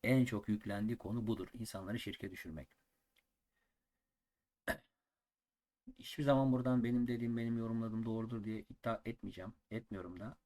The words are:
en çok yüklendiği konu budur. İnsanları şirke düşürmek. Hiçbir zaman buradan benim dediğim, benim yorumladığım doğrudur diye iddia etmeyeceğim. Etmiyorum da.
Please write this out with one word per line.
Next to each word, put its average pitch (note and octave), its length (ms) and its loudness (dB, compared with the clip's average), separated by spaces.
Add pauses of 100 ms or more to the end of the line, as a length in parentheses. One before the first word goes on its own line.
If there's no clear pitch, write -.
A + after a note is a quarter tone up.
en B2+ 220 8
çok A2+ 240 -2
yüklendiği G#2 500 0
konu A2 280 -2
budur. G2+ 280 0
İnsanları G#2+ 440 -6
şirke - 320 -6
düşürmek. D#2 380 -10 (3250)
Hiçbir - 260 -4
zaman C3+ 280 6
buradan B2 320 4
benim A#2+ 240 4
dediğim, A#2+ 280 0
benim A#2 220 0
yorumladığım A2+ 460 -2
doğrudur A2+ 400 -2
diye A2 260 -4
iddia - 340 -4
etmeyeceğim. G2 500 -8 (160)
Etmiyorum F2+ 500 -6
da. A#2 260 -10